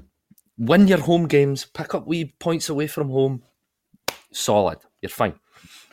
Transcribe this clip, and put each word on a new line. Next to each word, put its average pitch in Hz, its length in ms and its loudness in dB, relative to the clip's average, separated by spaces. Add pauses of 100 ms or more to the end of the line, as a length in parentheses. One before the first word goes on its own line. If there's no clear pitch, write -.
(580)
win 170 300 4
your 185 120 4
home 165 280 0
games, 139 380 2
pick - 300 -12
up 127 120 -8
wee 160 320 -6
points 165 300 -4
away 151 180 -2
from 147 220 -6
home. 135 340 0 (880)
Solid. 98 480 0 (220)
You're 95 80 -10
fine. 101 240 -2 (600)